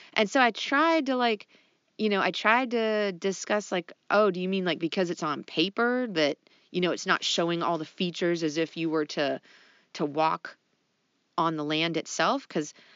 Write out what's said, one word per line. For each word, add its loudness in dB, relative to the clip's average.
And 2
so 2
I 4
tried 2
to, 0
like, 0
you 0
know, 2
I 2
tried 2
to 0
discuss, -2
like, -4
"Oh, 6
do -4
you -2
mean, 0
like, 0
because 0
it's -6
on -4
paper 0
that, 0
you -2
know, 2
it's -6
not 2
showing 0
all 0
the -8
features -2
as -2
if -2
you -2
were 0
to, -2
to -4
walk -2
on 2
the -4
land 0
itself?" -2
'Cause -4